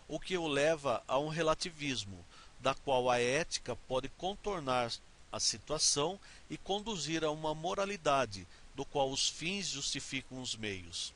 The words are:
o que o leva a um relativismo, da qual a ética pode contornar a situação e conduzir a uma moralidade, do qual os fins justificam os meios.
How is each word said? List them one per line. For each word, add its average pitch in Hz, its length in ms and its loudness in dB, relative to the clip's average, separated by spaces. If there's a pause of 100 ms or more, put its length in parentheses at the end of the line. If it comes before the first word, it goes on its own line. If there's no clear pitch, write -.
o 151 120 -4
que - 180 -2
o 170 100 2
leva 139 600 4
a 127 100 4
um 151 120 2
relativismo, 147 920 0 (360)
da 131 160 2
qual 127 340 2
a 123 100 6
ética 127 560 0 (120)
pode 127 220 0
contornar 151 800 0 (400)
a 107 80 -4
situação 151 800 2 (280)
e 156 100 -8
conduzir 180 680 -2
a 156 80 4
uma 156 240 -2
moralidade, 156 920 0 (280)
do 139 100 -4
qual 139 240 2
os 135 180 2
fins 180 400 -2
justificam 135 760 -4
os 117 140 -6
meios. 95 600 -6